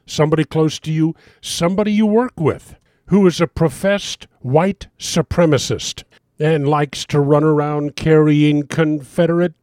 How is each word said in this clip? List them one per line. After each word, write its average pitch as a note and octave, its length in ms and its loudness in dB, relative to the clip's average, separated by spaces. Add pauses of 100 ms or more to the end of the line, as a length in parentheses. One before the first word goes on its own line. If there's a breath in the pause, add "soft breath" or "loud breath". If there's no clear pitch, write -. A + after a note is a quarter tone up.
somebody D3+ 360 0
close D#3 360 -2
to D#3 120 -8
you, D#3+ 240 -2 (240 soft breath)
somebody F#3+ 520 -2
you G#3+ 160 2
work A3+ 320 -2
with, - 380 -4 (280)
who F#3+ 220 4
is E3 120 0
a E3+ 80 0
professed - 800 -4 (120)
white D#3+ 480 -2 (100)
supremacist - 1080 -2 (360 soft breath)
and D3+ 280 0
likes D3 360 -2
to - 160 -2
run D3 240 2
around D3 520 -2
carrying D3+ 720 4
Confederate E3 960 -2